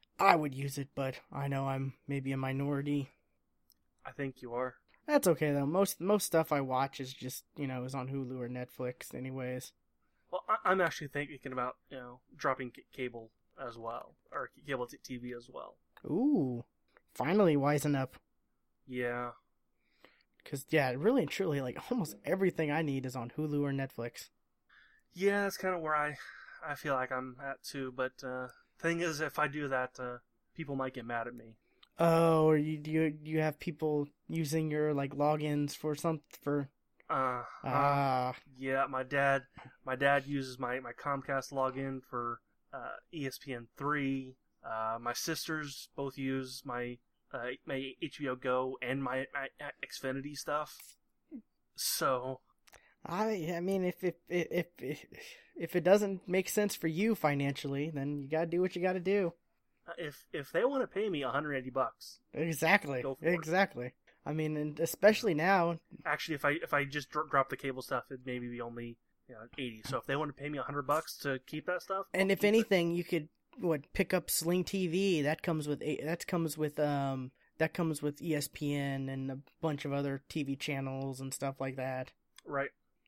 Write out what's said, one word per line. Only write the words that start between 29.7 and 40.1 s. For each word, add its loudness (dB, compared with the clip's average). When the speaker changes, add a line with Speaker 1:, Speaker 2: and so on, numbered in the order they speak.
Speaker 2:
uh, -8
people -6
might -2
get -8
mad -4
at -8
me. -18
Speaker 1:
Oh, 6
or 8
you, 0
do -8
you, 2
you 0
have 0
people 0
using 0
your, 2
like, 0
logins 2
for -2
some, 0
for 0
Speaker 2:
Uh, 0
Speaker 1:
Ah. 4
Speaker 2:
uh, -2
yeah, 2
my -2
dad, 4
my -2
dad 4